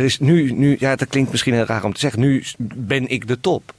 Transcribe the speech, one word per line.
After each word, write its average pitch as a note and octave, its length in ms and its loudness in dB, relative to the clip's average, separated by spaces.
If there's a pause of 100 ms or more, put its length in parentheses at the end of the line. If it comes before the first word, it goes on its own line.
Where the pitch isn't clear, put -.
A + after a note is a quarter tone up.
is C3 160 0
nu, D3 320 4
nu, C#3 280 2
ja, C3+ 160 0
dat B2+ 120 -4
klinkt C3+ 240 0
misschien B2 220 0
heel A#2 120 2
raar A2 180 -2
om G2+ 100 -2
te - 60 -10
zeggen. C3 200 -2
Nu C3+ 240 2
s-, - 140 -12
ben B2 520 -4
ik A2+ 180 -4
de B2 120 -2
top. C#3 400 -2